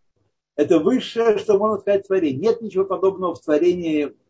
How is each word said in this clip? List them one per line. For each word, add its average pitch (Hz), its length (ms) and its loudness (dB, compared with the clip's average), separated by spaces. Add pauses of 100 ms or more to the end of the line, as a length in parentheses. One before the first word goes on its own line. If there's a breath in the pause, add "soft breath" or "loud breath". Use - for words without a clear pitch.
(560)
Это 156 240 4
высшее, 226 580 0
что 202 220 0
можно 214 200 0
сказать, 202 280 -2
творение. 160 320 -2
Нет 226 220 0
ничего 190 220 -4
подобного 185 520 -2
в - 60 -20
творении, 156 720 0 (140)